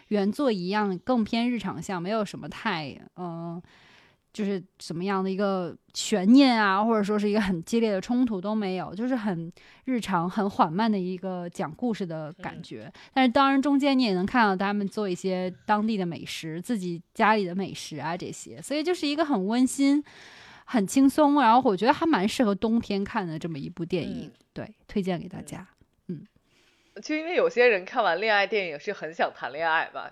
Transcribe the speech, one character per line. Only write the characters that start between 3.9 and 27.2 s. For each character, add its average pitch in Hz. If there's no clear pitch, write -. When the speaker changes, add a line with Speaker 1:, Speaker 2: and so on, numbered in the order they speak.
Speaker 1:
就 214
是 196
什 -
么 170
样 196
的 190
一 190
个 190
悬 196
念 262
啊， 202
或 226
者 208
说 208
是 208
一 202
个 220
很 185
激 233
烈 226
的 190
冲 247
突 220
都 202
没 190
有， 170
就 220
是 254
很 185
日 254
常、 180
很 196
缓 190
慢 214
的 208
一 185
个 180
讲 175
故 240
事 196
的 160
感 160
觉。 107
Speaker 2:
嗯。 -
Speaker 1:
但 262
是 254
当 269
然 277
中 285
间 269
你 262
也 214
能 180
看 220
到 190
他 202
们 208
做 208
一 180
些 185
当 214
地 226
的 185
美 170
食、 160
自 226
己 175
家 214
里 208
的 175
美 185
食 -
啊 151
这 143
些， -
所 277
以 311
就 349
是 339
一 285
个 311
很 233
温 247
馨、 277
很 202
轻 269
松， 285
然 226
后 254
我 196
觉 180
得 269
还 -
蛮 240
适 226
合 202
冬 226
天 202
看 196
的 160
这 170
么 156
一 156
部 175
电 170
影。 -
Speaker 2:
嗯。 -
Speaker 1:
对， -
推 -
荐 180
给 170
大 175
家。 -
Speaker 2:
嗯。 165
Speaker 1:
嗯。 202
Speaker 2:
就 302
因 311